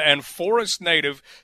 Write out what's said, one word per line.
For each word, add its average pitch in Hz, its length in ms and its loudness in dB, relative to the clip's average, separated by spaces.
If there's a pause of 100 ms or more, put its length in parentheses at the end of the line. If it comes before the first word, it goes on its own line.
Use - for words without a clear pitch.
and 143 180 4
Forest 214 560 -2
native, 151 420 0 (220)